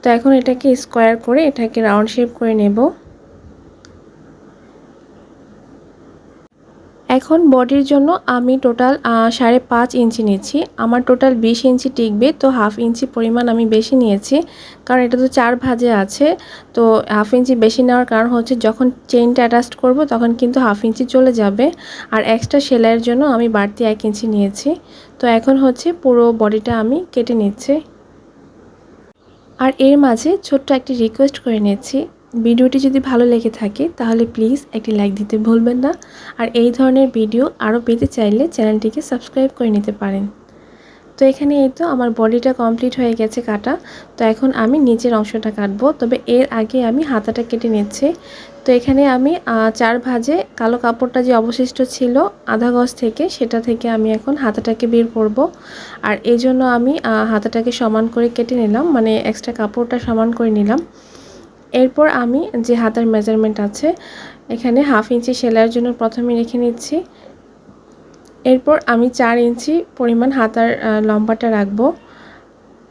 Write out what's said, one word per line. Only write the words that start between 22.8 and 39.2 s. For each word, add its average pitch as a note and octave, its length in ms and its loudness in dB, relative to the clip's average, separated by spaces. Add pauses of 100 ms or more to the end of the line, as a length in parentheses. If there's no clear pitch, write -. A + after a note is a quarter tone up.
জন্য A#3+ 220 0
আমি A#3+ 240 2
বাড়তি G#3 360 0
এক A3 200 -2
ইঞ্চি G#3+ 220 -4
নিয়েছি। G#3 480 -2 (440)
তো B3+ 80 -2
এখন A#3 300 2
হচ্ছে C4+ 360 0
পুরো A#3+ 400 2
বডিটা A3 460 0
আমি B3+ 340 -2
কেটে A#3+ 220 -2
নিচ্ছি। A3 460 -2 (1800)
আর C4 200 0
এর C#4 200 6
মাঝে C#4+ 440 2
ছোট্ট C#4 300 0
একটি C4 220 -2
রিকোয়েস্ট A#3+ 440 0
করে A3 220 -2
নিচ্ছি, G#3 460 -2 (360)
ভিডিওটি B3+ 360 4
যদি C4+ 200 0
ভালো B3+ 260 2
লেগে A#3 260 2
থাকে A3 460 -4
তাহলে A3+ 300 0
প্লিজ A#3 460 -2
একটি A3+ 200 -6
লাইক G3+ 220 0
দিতে G#3 240 -4
ভুলবেন A3+ 380 2
না। C#4 160 0 (460)
আর A#3 160 -4
এই A#3 160 4
ধরনের C4 440 4
ভিডিও A3+ 440 0
আরও A3 220 0
পেতে A#3 260 0
চাইলে A3 420 0
চ্যানেলটিকে G#3+ 520 -2
সাবস্ক্রাইব C4 580 -4